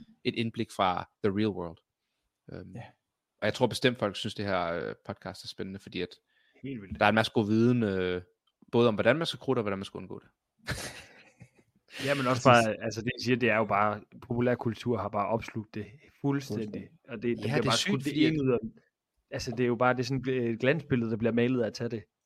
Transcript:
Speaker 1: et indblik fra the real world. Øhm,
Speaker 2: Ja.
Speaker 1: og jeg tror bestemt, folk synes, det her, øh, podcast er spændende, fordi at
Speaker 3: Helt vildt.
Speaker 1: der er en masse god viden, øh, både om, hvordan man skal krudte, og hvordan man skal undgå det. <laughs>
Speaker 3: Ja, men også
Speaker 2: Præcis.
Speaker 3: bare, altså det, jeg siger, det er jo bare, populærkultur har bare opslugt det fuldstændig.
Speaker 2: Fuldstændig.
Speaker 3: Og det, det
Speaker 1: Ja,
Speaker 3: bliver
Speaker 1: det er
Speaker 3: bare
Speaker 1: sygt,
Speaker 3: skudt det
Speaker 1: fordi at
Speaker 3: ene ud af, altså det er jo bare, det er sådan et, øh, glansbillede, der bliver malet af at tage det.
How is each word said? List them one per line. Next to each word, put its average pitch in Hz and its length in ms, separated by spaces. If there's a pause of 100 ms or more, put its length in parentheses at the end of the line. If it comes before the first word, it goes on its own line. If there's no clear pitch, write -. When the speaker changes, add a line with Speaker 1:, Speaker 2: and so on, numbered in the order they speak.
(240)
Speaker 1:
et 123 120
indblik 113 400
fra 90 340 (140)
the 101 100
real 107 160
world. 87 280 (760)
Øhm, 92 220
Speaker 2:
Ja. 123 60 (600)
Speaker 1:
og 104 40
jeg 107 80
tror 127 140
bestemt, 120 320
folk 101 160
synes, - 200
det 104 100
her, 95 180 (100)
øh, 57 220 (120)
podcast 95 360
er - 40
spændende, 95 320
fordi 92 220
at 90 80 (540)
Speaker 3:
Helt 127 180
vildt. 98 180
Speaker 1:
der 107 60
er 104 40
en 107 60
masse 110 160
god 107 160
viden, 117 360
øh, 92 380 (500)
både 120 160
om, 110 60
hvordan 113 240
man 165 80
skal - 140
krudte, 127 200
og 110 40
hvordan 98 160
man 98 60
skal - 120
undgå 95 220
det. - 80 (400)
<laughs> - 100 (1300)
Speaker 3:
Ja, 139 100
men 135 120
også 127 220
Speaker 2:
Præcis. 120 180
Speaker 3:
bare, 107 160
altså 110 180
det, 104 40 (120)
jeg - 60
siger, 123 140
det 117 120
er 107 80
jo 110 80
bare, 104 360 (260)
populærkultur 120 720
har 98 120
bare 101 180
opslugt 110 480
det 104 100 (360)
fuldstændig. 139 440
Speaker 2:
Fuldstændig. 101 240 (200)
Speaker 3:
Og 117 60
det, 104 80
det 120 60
Speaker 1:
Ja, 117 120
Speaker 3:
bliver 123 140
Speaker 1:
det 156 40
er 151 40
Speaker 3:
bare 117 140
Speaker 1:
sygt, 139 120
Speaker 3:
skudt 139 140
det 143 80
Speaker 1:
fordi 151 140
at 160 80
Speaker 3:
ene 147 100
ud 131 80
af, 120 60 (720)
altså 127 200
det 110 120
er 120 40
jo 120 80
bare, 123 180
det 123 60
er 127 40
sådan 127 180
et, 123 60
øh, 117 320
glansbillede, 127 520
der 113 60
bliver 113 160
malet 120 280
af 110 60
at 107 60
tage 120 160
det. 113 140 (220)